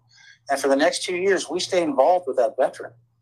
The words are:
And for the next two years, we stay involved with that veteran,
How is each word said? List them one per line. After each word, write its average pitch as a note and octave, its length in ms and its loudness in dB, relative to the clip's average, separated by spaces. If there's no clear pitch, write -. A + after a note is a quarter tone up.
And C3+ 100 -2
for C#3+ 100 -2
the C4+ 80 4
next F3+ 260 2
two F#3 140 -4
years, F3+ 340 0
we E3+ 100 -4
stay F3 220 0
involved D#3+ 460 2
with B2 100 -6
that A#2 200 0
veteran, - 340 -4